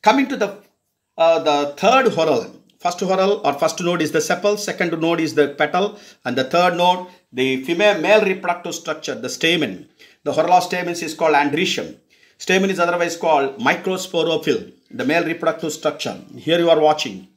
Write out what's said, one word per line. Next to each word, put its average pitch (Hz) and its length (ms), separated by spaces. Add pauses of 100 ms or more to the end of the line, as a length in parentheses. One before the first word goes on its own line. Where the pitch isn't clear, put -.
Coming 247 260
to 269 80
the, 202 220 (600)
uh, 165 220
the 143 380
third 247 300
whorl, 156 440 (340)
first 175 140
whorl 190 440
or 143 100
first 160 280
node 170 220
is 151 80
the 160 80
sepal, 196 400
second 180 320 (100)
node 165 180
is 151 140
the 147 140
petal, 180 500 (260)
and 123 120
the - 80
third 175 340
node, 180 300 (260)
the 131 300
female, 185 360
male 202 240
reproductive 180 520
structure, 151 400
the 117 120
stamen. 147 640 (340)
The 143 80
whorl 160 220
of 180 120
stamens 175 360
is 160 140
called 160 180
andrecium. 143 600 (420)
Stamen 190 320
is 175 100
otherwise 170 380
called 139 400
microsporophyll, 160 1120 (200)
the 123 120
male 165 220
reproductive 160 480
structure. 135 420 (220)
Here 156 220
you 170 100
are 156 100
watching 151 580